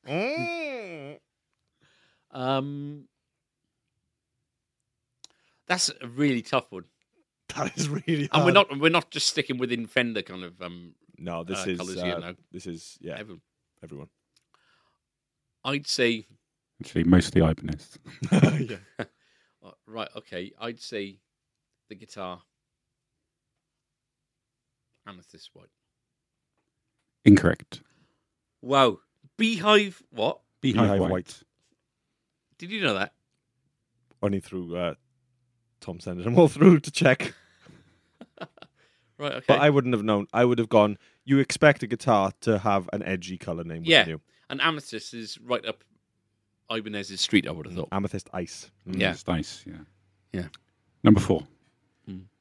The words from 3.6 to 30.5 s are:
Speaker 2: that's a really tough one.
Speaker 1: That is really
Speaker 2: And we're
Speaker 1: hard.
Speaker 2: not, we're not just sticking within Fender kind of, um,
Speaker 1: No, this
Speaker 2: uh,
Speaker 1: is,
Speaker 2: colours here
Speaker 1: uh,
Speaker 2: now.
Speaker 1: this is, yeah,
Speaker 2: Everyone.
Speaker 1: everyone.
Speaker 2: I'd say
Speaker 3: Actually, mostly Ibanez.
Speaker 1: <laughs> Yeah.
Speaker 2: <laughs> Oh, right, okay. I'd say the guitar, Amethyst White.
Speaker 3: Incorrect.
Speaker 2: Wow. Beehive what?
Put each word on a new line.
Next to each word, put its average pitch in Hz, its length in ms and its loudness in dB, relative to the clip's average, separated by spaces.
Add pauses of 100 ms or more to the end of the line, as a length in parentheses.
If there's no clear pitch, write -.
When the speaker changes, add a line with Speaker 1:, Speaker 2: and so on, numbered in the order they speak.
Speaker 2:
that's 180 220 0 (100)
a 127 80 -14
really 127 340 0
tough - 300 -2
one. 92 120 -12 (720)
Speaker 1:
That 170 200 -6
is 147 120 -4
really 147 440 -4
Speaker 2:
And 151 120 4
we're 175 80 6
Speaker 1:
hard. 196 180 4
Speaker 2:
not, 139 100 -8
we're 160 100 4
not 170 200 -2
just - 180 -4
sticking 131 300 -4
within 120 280 -4
Fender 113 360 -2
kind 92 220 -14
of, 90 180 -18
um, 87 320 -16 (240)
Speaker 1:
No, 85 260 -8
this 95 220 -6
Speaker 2:
uh, 95 40 -4
Speaker 1:
is, 87 80 -4
Speaker 2:
colours 92 240 -8
here 87 120 -4
Speaker 1:
uh, 85 40 -6
Speaker 2:
now. 87 160 -12 (180)
Speaker 1:
this 92 140 -14
is, 85 340 -14
yeah, 80 180 -12
Speaker 2:
Everyone. 104 220 -18 (420)
Speaker 1:
everyone. 76 260 -18 (1600)
Speaker 2:
I'd 143 220 -4
say 117 400 0 (560)
Speaker 3:
Actually, 85 220 -2
mostly 87 380 6
Ibanez. 78 560 -4 (340)
Speaker 1:
<laughs> 147 380 2
Yeah. 104 60 -10 (220)
Speaker 2:
<laughs> 113 60 -8 (580)
Oh, - 120 -20 (120)
right, 110 300 -10
okay. 95 420 -12
I'd 117 220 -10
say 98 380 -10 (720)
the 107 40 -16
guitar, 92 460 -14 (2750)
Amethyst 90 460 -20
White. - 160 -20 (1600)
Speaker 3:
Incorrect. 90 560 6 (800)
Speaker 2:
Wow. 127 380 2 (400)
Beehive 208 680 2
what? 117 300 -2 (200)